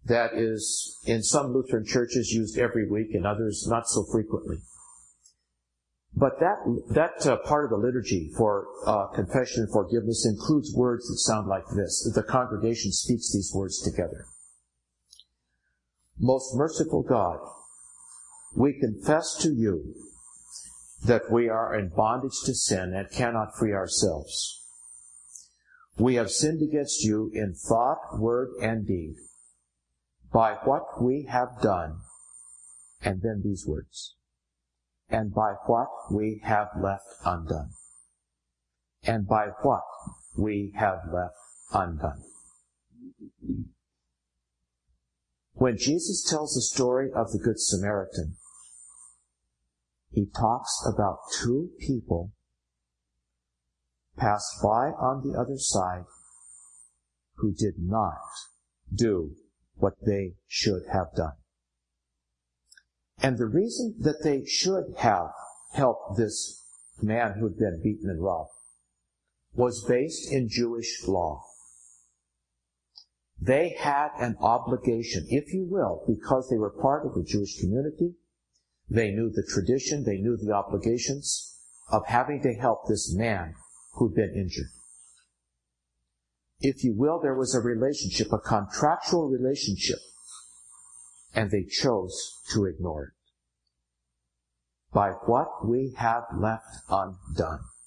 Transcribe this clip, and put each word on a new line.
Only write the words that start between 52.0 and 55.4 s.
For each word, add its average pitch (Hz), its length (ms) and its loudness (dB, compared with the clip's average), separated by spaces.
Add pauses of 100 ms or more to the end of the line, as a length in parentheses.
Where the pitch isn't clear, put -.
passed - 460 0
by 117 300 4
on 135 300 -2
the 139 160 -4
other 135 200 -2